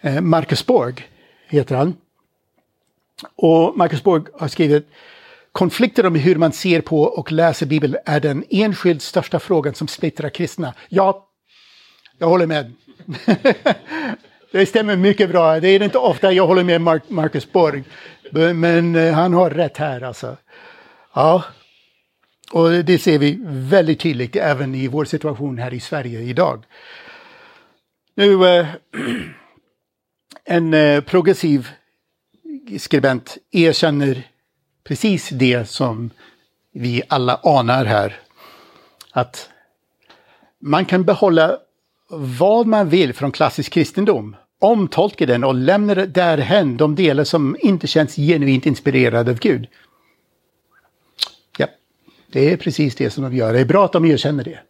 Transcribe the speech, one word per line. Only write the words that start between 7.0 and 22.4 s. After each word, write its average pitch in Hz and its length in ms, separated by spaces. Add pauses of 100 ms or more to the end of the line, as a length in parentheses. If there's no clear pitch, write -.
och - 300
läser 160 340
Bibeln 147 300 (100)
är 151 140
den 143 300
enskilt 185 520
största - 380
frågan 147 340
som 156 140
splittrar 151 420
kristna." 160 440 (160)
Ja, 190 380 (920)
jag 170 100
håller 170 200
med. 139 260 (320)
<laughs> - 1500
Det 190 140
stämmer 208 300
mycket 196 340
bra. 165 300
Det 180 80
är 196 140
inte 208 160
ofta 196 340
jag 180 160
håller 180 160
med 170 180
Mar-, 165 260
Marcus 156 440
Borg. 147 320 (480)
Men, 170 640
eh, 165 180
han 175 200
har 175 160
rätt 151 280
här, 139 240
alltså. 127 360 (760)
Ja. 160 300 (1080)